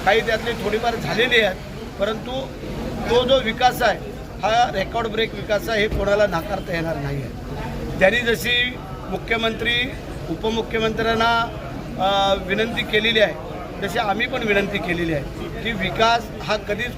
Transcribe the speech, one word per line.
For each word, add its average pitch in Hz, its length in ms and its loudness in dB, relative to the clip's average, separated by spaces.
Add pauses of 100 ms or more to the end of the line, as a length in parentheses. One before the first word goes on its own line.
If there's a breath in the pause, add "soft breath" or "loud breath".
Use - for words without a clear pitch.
काही 214 220 4
त्यातले 226 260 0
थोडीफार 214 440 0
झालेली 226 440 2
आहेत, 190 160 4 (440)
परंतु 226 460 -4 (640)
तो 240 140 6
जो 262 200 6
विकास 247 380 2
आहे, 196 160 4 (440)
हा 226 320 4
रेकॉर्ड 220 320 -2
ब्रेक 220 280 -2
विकास 202 340 -2
आहे, 220 120 2
हे 214 80 2
कोणाला 202 380 2
नाकारता 185 480 -2
येणार 165 220 -2
नाही 143 260 -4
आहे. 117 80 -8 (680)
त्यांनी 196 220 6
जशी 240 560 2 (320)
मुख्यमंत्री, 226 840 0 (380)
उपमुख्यमंत्र्यांना, 226 1200 0 (480)
अ, 196 360 4 (120)
विनंती 226 360 -2
केलेली 220 380 2
आहे, - 360 2 (260)
तशी 202 160 -2
आम्ही 214 280 0
पण 247 160 -4
विनंती 202 360 2
केलेली 170 360 0
आहे - 320 -6 (160)
की 226 100 -2
विकास 220 680 0
हा 196 140 -2
कधीच 214 420 -4